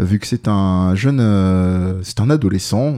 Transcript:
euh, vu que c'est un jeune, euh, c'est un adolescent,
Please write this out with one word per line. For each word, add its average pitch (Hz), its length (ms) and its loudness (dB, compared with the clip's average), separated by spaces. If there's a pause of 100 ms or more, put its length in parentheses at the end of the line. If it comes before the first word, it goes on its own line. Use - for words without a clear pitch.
euh, - 20 0
vu 98 160 0
que - 80 -8
c'est - 200 -4
un 95 480 2
jeune, 131 260 0
euh, 92 800 0
c'est - 180 -8
un 113 100 2
adolescent, 123 680 0